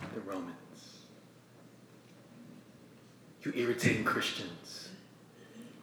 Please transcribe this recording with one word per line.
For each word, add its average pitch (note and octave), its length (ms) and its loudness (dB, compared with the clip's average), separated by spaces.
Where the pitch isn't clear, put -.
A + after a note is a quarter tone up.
the A2 80 -2
Romans. F#2 340 -4
"You - 140 0
irritating A#2 500 6
Christians. - 840 0